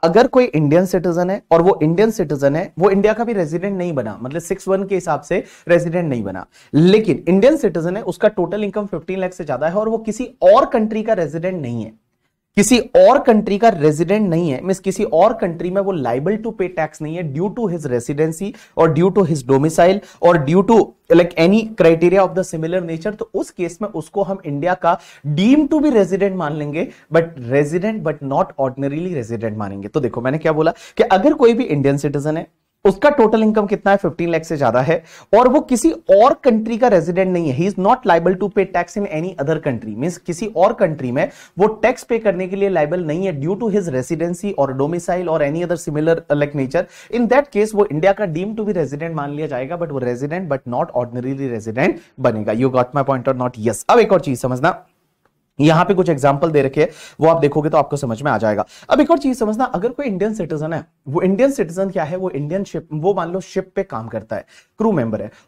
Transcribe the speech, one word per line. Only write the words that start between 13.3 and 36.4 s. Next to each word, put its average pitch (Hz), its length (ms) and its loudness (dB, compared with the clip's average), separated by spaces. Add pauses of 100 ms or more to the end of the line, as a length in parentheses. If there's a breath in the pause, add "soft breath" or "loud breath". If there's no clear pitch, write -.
का 233 120 4
रेजिडेंट 170 600 2
नहीं 165 200 0
है, 127 120 -2
मीन्स 185 180 -4
किसी 196 240 -4
और 190 380 4
कंट्री 170 300 -4
में 196 100 -2
वो 190 160 -2
liable 139 480 -2
to 226 140 -6
pay 180 80 -2 (120)
tax 156 220 -6
नहीं 156 140 -8
है 180 80 -8 (100)
due 180 160 -4 (100)
to 226 140 -2
his 156 200 -8
residency 156 580 -4 (260 loud breath)
or 165 100 4 (100)
due 185 220 4
to 190 100 4
his 147 220 -2
domicile 165 500 4 (200 loud breath)
or 170 120 6 (160)
due 190 220 4
to, 226 60 6 (380)
like, 175 180 4 (120)
any 214 180 4 (180)
criteria 175 440 4
of 165 100 -6
the 185 140 -2
similar 170 400 -4
nature, 165 260 -6
तो - 180 -10
उस - 180 -4
केस 175 300 -8
में 208 80 -6
उसको 170 340 -6
हम 190 220 -6
इंडिया 143 280 -2
का 175 240 0 (380 loud breath)
deemed 262 380 4
to 302 100 2
be 285 140 2
resident 190 380 0
मान 156 180 -4
लेंगे, 151 340 -6 (260 loud breath)
but 165 220 0 (160)
resident 165 560 -2
but 147 240 -6
not 185 300 -2
ordinarily 139 600 -4
resident 110 360 -6
मानेंगे। 98 300 -8
तो 156 120 -2
देखो 120 220 -4
मैंने 131 160 -2
क्या 156 140 0
बोला 156 220 0 (240 loud breath)
कि 220 60 4
अगर 208 300 4
कोई 240 200 6
भी 240 100 0
इंडियन 139 340 0
सिटीजन 147 400 -2
है, 170 100 -8 (380)
उसका 202 240 4
टोटल 220 340 4
इनकम 214 240 2
कितना 196 240 0
है, 202 60 4
फिफ्टीन 170 320 -4
लाख 160 140 -2
से 165 140 -6
ज्यादा 123 240 2
है 160 140 2 (420 loud breath)
और 247 100 6
वो 262 140 4
किसी 302 300 0
और 226 420 6 (100)